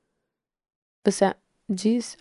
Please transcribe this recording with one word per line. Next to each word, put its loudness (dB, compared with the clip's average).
Você 2
diz, -2